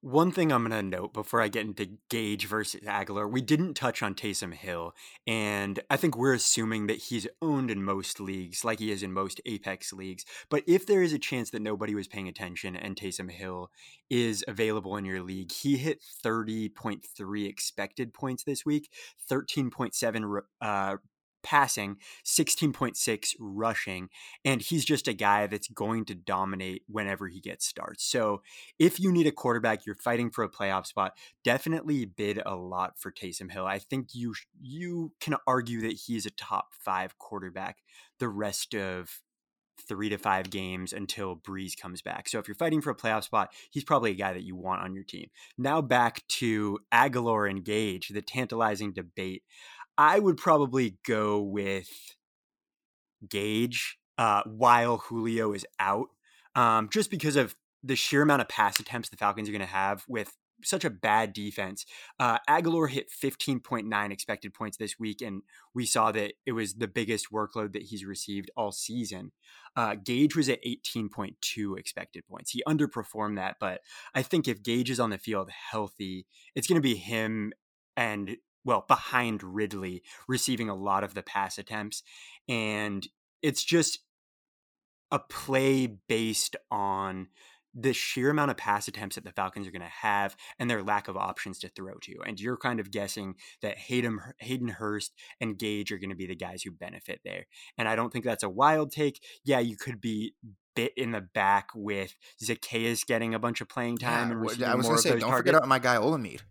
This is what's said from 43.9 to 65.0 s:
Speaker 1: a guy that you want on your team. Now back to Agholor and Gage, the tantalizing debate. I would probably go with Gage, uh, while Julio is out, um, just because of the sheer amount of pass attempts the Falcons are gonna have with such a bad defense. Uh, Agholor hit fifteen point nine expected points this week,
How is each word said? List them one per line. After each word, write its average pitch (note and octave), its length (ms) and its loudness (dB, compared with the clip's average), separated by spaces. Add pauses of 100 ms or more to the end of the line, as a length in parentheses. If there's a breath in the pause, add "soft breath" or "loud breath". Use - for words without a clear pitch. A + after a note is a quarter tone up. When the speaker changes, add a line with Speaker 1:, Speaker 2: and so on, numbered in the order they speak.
Speaker 1:
a F#2 40 -2
guy F#2+ 160 0
that F#2 140 -6
you F#2 100 -10
want F#2 260 -2
on F#2 120 -6
your G2 100 -8
team. - 260 -14 (280 loud breath)
Now C#3+ 240 2
back B2 480 4
to G#2 500 0 (140)
Agholor A#2 560 6
and F#2+ 160 -6
Gage, G#2 420 -2
the G#2 140 -6
tantalizing G#2+ 720 0
debate. F#2 500 -8 (520 loud breath)
I D#3 220 8
would F#3+ 200 6
probably C3 680 4
go G#2+ 340 2
with G2 760 -4 (1120)
Gage, G#2+ 720 -2 (180)
uh, G#2+ 260 6
while A#2 540 6
Julio A2+ 560 0
is G2 140 -6 (120)
out, G2+ 280 2 (480 soft breath)
um, A2+ 340 6
just - 220 2
because D3+ 240 0
of C3 200 4 (280)
the C3+ 120 0
sheer - 280 4
amount D3 180 8
of - 80 -2
pass G2+ 300 4
attempts A2 300 -6
the G#2 80 -18
Falcons G#2 300 0
are G#2 40 -6
gonna G2+ 160 -2
have G2 400 0
with A2+ 280 -6 (280)
such - 200 0
a E3 60 0
bad G#2+ 420 2
defense. G2+ 540 -6 (340 loud breath)
Uh, A#2 200 4 (100)
Agholor E3 400 4
hit C3+ 220 -6
fifteen C3+ 480 -2
point A2+ 280 -4
nine G#2 240 0
expected G2+ 440 -6
points G#2+ 220 -8
this G#2+ 200 -6
week, G#2+ 240 -6